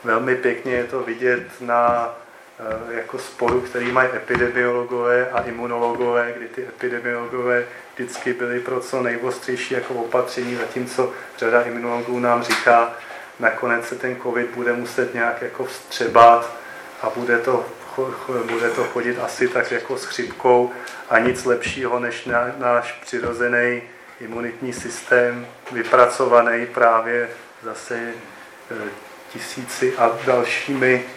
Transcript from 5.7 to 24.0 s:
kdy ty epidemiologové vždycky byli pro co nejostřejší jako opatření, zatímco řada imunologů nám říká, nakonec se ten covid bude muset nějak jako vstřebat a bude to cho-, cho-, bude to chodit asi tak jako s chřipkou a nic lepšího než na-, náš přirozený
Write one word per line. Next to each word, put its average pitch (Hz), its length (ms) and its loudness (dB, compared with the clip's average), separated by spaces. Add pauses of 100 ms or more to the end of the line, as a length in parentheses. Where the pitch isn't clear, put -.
kdy 117 100 -10
ty 127 200 -10
epidemiologové 120 960 -2 (300)
vždycky 123 380 -4
byli 123 260 -2
pro 127 200 -2
co 127 220 -4
nejostřejší 123 720 -2
jako 123 200 -4
opatření, 120 600 -2
zatímco 123 580 -2 (240)
řada 117 240 4
imunologů 120 580 -4
nám 120 240 2
říká, 117 500 4 (460)
nakonec 117 480 0
se 127 80 -8
ten 127 260 -4
covid 120 340 0
bude 120 180 0
muset 120 400 -2
nějak 117 280 0
jako 123 240 -6
vstřebat 117 920 6 (460)
a 113 140 -2
bude 120 220 0
to 123 280 0 (300)
cho-, 131 180 -4 (120)
cho-, 123 180 -2
bude 117 260 0
to 117 140 0
chodit 120 360 -2
asi 123 280 -2
tak 123 240 0
jako 120 260 -4
s - 80 -10
chřipkou 123 680 2 (380)
a 113 100 4
nic 123 260 0
lepšího 123 540 -2
než 120 260 -6
na-, 123 320 0
náš 120 340 0
přirozený 120 880 -2 (380)